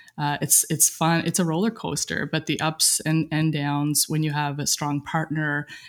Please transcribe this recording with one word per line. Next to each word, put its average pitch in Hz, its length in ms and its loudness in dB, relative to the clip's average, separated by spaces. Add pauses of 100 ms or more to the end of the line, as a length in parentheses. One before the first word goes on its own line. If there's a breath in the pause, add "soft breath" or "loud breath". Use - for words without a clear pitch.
(180 loud breath)
Uh, 147 240 -2
it's, - 280 2
it's - 200 2
fun. 165 360 2
It's 165 140 -2
a 180 60 4
roller 175 260 0
coaster, - 580 -4
but 156 180 -2
the 151 120 -2
ups - 460 2
and, 160 260 2
and 156 220 2
downs 147 560 0
when 156 120 0
you 151 120 0
have 147 260 -2
a 139 80 -2
strong 147 320 0
partner 151 680 -2 (220 loud breath)